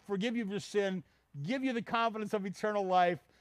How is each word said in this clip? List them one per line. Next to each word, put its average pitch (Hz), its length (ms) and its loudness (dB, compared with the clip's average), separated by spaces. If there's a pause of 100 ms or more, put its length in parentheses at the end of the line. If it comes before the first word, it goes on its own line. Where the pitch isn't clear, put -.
forgive 202 300 -2
you 233 80 -2
of 190 80 -6
your 202 80 -2
sin, 196 440 -2 (380)
give 254 220 -2
you 262 80 0
the 233 100 -2
confidence 220 520 -2
of 196 120 0
eternal 202 400 -2
life, 180 340 6 (220)